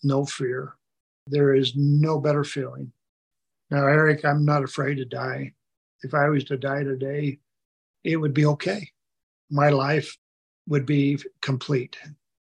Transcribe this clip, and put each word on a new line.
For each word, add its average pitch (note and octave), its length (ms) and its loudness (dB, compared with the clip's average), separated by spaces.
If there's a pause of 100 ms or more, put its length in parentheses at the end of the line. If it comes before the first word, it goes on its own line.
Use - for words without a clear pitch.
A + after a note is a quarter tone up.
no C#3 220 0
fear. C3+ 500 -8 (520)
There C#3 260 4
is C3 220 2
no D3 440 4
better D3 240 0
feeling. C3 480 -10 (800)
Now, C#3+ 140 2
Eric, D3+ 400 4
I'm D3 200 2
not D3 180 2
afraid C#3 320 -4
to C3 100 -6
die. B2+ 480 -8 (480)
If C3+ 120 -8
I D3 160 2
was C#3 160 2
to C#3 120 -4
die C#3 260 -4
today, C#3 560 -4 (640)
it D#3+ 140 -2
would D3+ 160 0
be D3 120 4
okay. F3+ 460 -2 (580)
My D3 200 4
life C#3+ 480 0 (500)
would C#3+ 180 0
be C#3+ 320 2 (240)
complete, C3 560 -4 (460)